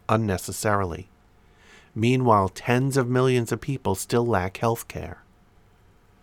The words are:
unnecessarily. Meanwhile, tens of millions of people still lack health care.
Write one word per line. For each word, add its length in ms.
unnecessarily. 1000
Meanwhile, 540
tens 480
of 120
millions 440
of 80
people 340
still 320
lack 300
health 320
care. 340